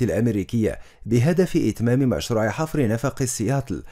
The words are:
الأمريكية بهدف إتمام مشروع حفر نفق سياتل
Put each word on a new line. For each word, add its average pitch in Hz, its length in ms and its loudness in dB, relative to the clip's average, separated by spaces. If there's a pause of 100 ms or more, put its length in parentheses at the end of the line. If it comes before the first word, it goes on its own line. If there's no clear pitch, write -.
الأمريكية 104 760 0 (260)
بهدف 160 500 2
إتمام 120 440 2
مشروع 110 500 0
حفر 151 380 -2
نفق 127 360 -2
سياتل 123 680 -2